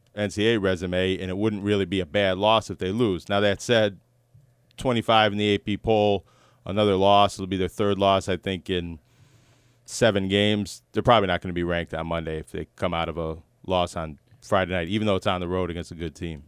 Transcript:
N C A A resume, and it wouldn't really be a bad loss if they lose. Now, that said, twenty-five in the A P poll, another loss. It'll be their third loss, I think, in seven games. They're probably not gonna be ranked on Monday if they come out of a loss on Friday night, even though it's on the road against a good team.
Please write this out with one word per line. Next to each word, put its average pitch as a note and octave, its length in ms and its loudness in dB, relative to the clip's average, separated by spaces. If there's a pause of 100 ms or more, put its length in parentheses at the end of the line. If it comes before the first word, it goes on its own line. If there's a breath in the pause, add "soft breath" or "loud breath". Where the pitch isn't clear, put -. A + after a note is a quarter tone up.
(140)
N G2+ 160 -2
C G#2 180 0
A A#2 80 4
A G#2 40 0
resume, F#2 580 0
and F#2 120 -6
it F#2 60 -6
wouldn't G#2 260 -2
really G2+ 240 2
be F#2 140 -2
a F2 60 -4
bad G2 300 0
loss G#2+ 320 2
if F#2+ 100 -8
they F#2 120 -4
lose. G2+ 380 -2
Now, G2+ 120 0
that G2+ 220 0
said, G#2+ 360 2 (800)
twenty-five A2+ 560 2
in G2+ 60 -4
the G#2 160 2
A G2 40 2
P G2+ 180 -4
poll, G#2 500 2 (400 soft breath)
another G2+ 300 2
loss. G2+ 400 6
It'll F#2+ 100 -8
be F#2+ 100 -4
their F#2 120 -2
third G2+ 300 -2
loss, G2 300 2
I F#2+ 80 0
think, F#2+ 320 -6
in F2 300 -4 (880 soft breath)
seven G2 420 0
games. G#2 540 0 (100)
They're A2 100 -2
probably G#2 260 4
not F2 120 0
gonna F2+ 140 -8
be F2 100 -2
ranked E2+ 300 -4
on D#2+ 120 -6
Monday D#2+ 320 -6
if D#2 120 -14
they E2 160 -10 (100)
come F2+ 160 -4
out E2 160 -2
of D#2 80 -8
a D#2+ 220 -6 (280)
loss F2+ 300 -2
on D#2+ 220 -10 (240)
Friday F#2 300 0
night, F2 160 -4
even G#2+ 180 -2
though G2+ 100 2
it's F#2 100 -4
on F#2 140 -2
the F2 80 -6
road F2+ 220 -2
against E2 200 -10
a F2+ 40 -14
good D#2+ 200 -10
team. E2 340 -10